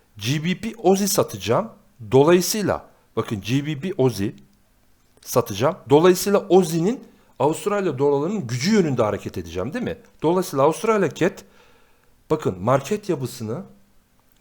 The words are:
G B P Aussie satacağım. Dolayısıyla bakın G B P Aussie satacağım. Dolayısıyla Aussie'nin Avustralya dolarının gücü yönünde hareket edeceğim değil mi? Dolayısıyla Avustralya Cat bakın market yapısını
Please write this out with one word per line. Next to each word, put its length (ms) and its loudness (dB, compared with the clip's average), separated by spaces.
G 260 -2
B 120 -2
P 180 -10
Aussie 240 4
satacağım. 640 0
Dolayısıyla 800 4
bakın 260 -4
G 240 -2
B 140 -6
P 240 -4
Aussie 300 0
satacağım. 560 -2
Dolayısıyla 500 4
Aussie'nin 540 2
Avustralya 580 -2
dolarının 500 0
gücü 260 -2
yönünde 300 2
hareket 340 -4
edeceğim 360 -8
değil 120 -6
mi? 120 -6
Dolayısıyla 440 0
Avustralya 500 0
Cat 300 -2
bakın 300 -2
market 500 -2
yapısını 540 -6